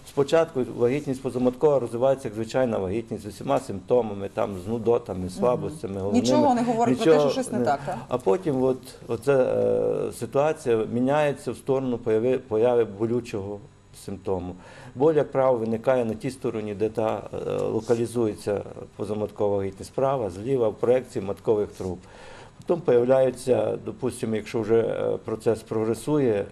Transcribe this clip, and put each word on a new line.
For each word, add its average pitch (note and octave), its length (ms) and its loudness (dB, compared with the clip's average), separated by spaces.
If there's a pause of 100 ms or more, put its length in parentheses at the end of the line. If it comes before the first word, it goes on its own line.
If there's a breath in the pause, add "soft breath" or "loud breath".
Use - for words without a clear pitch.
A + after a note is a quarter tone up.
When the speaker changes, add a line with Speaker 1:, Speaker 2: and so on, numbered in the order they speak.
Speaker 1:
спочатку D#3+ 520 2 (160)
вагітність C3+ 460 0
позаматкова B2+ 560 2
розвивається B2 500 0
як G#2 60 -10
звичайна A2+ 440 0
вагітність G2+ 460 -4
з - 20 -10
усіма C3 340 -2
симптомами, G2+ 760 -2
там, A2 160 -2 (140)
з F#2+ 40 -12
нудотами, A2+ 520 0
Speaker 2:
Мгм. F2+ 100 -4
Speaker 1:
слабостями, G2+ 720 -2
головними. G#3 220 0
Speaker 2:
Нічого C4+ 320 4
не A#3 80 0
говорить A#3+ 340 0
про - 80 -2
те, D#3+ 60 6
Speaker 1:
Нічого D3 200 6
Speaker 2:
що - 120 -2
щось - 100 -6
не B2 60 -2
Speaker 1:
не A#2+ 60 0
Speaker 2:
так, C#3 220 0
так? - 100 -6 (120)
Speaker 1:
А D#3 100 -2
потім F3 440 0
от, C3 160 2 (300)
оце, A#2+ 340 0
е, A2 680 0
ситуація B2 800 0
міняється C3+ 600 0
в G#2+ 40 -8
сторону C3 420 -2
появи, A#2 400 2
появи A#2+ 460 2
болючого G#2 720 -4 (460)
симптому. F#2+ 500 -6 (400 loud breath)
Боль, D3 200 4
як C#3+ 180 2
правило, C3 260 4
виникає A2+ 460 0
на A2 100 -2
тій A#2 160 -6
стороні, G#2+ 440 -6
де G#2 140 0
та, A2 340 -2 (260)
е, G2 140 -2
локалізується A2 1000 -2 (340)
позаматкова G#2 600 -2
вагітність, G2 360 -6
справа, C3 380 -2
зліва, A2+ 380 0
в G2+ 60 -4
проекції B2 500 0
маткових G2+ 440 0
труб. F#2 300 -6 (680 loud breath)
Потім E3+ 160 0
появляються, B2 1000 4
допустимо, A2 520 -4
якщо G#2+ 240 -4
вже, A2 200 4
е, G#2 440 0
процес A2 380 0
прогресує, A2 880 0